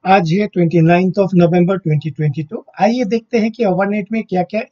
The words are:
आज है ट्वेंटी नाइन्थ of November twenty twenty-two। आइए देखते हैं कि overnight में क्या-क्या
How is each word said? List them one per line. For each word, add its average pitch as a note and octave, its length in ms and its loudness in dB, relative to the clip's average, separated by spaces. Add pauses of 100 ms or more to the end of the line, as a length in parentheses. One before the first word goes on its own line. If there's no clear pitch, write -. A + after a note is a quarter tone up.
आज F#3 260 4
है G#3 160 0
ट्वेंटी F3 340 0
नाइन्थ F3 380 2
of F#3+ 160 0
November F3 420 2
twenty D#3 340 -4
twenty-two। D3+ 500 -6 (200)
आइए A#3 220 0
देखते A3+ 360 -4
हैं A3 120 0
कि A3+ 140 -4
overnight G3+ 460 -2
में A3 120 -4
क्या-क्या F#3 380 -4 (100)